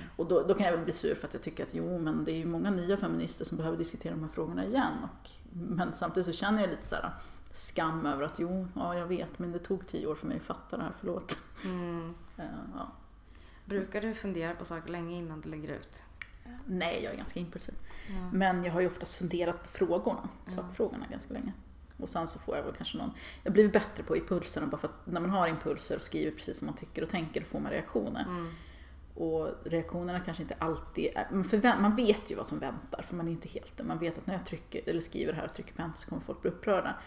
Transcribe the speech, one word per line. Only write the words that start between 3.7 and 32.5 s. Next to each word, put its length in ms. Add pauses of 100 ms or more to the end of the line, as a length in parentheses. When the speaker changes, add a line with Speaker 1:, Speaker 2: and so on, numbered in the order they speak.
Speaker 1:
diskutera 360
de 80
här 80
frågorna 340
igen. 280 (100)
Och, 280 (220)
men 400
samtidigt 340
så 60
känner 280
jag 100
lite 160
så 80
här 160 (400)
skam 560
över 160
att, 160
jo, 360
ja, 240
jag 80
vet, 320
men 140
det 60
tog 280
tio 200
år 80
för 120
mig 100
att 60
fatta 340
det 60
här, 180
förlåt. 380 (260)
Speaker 2:
Mm. 500 (220)
Speaker 1:
Eh, 80 (300)
ja. 180 (720)
Speaker 2:
Brukar 360
du 140
fundera 400
på 100
saker 280
länge 240
innan 240
du 80
lägger 260
ut? 280 (640)
Speaker 1:
Nej, 380
jag 80
är 40
ganska 240
impulsiv. 340 (340)
Speaker 2:
Ja. 60 (180)
Speaker 1:
Men 320
jag 80
har 80
ju 60
oftast 280
funderat 480
på 60
frågorna, 600 (160)
Speaker 2:
Ja. 80
Speaker 1:
sakfrågorna, 580
ganska 240
länge. 180 (460)
Och 100
sen 180
så 120
får 180
jag 60
väl 120
kanske 240
någon... 120 (320)
Jag 100
blir 160
bättre 340
på 140
impulserna, 500
bara 100
för 120
att 180
när 140
man 100
har 180
impulser 480
och 60
skriver 300
precis 260
som 80
man 80
tycker 280
och 60
tänker, 320
då 60
får 140
man 120
reaktioner. 520
Speaker 2:
Mm. 280 (640)
Speaker 1:
Och 340 (160)
reaktionerna 560
kanske 220
inte 160
alltid 460 (100)
är, 180
men 120
förvä-, 360
man 160
vet 340
ju 40
vad 120
som 120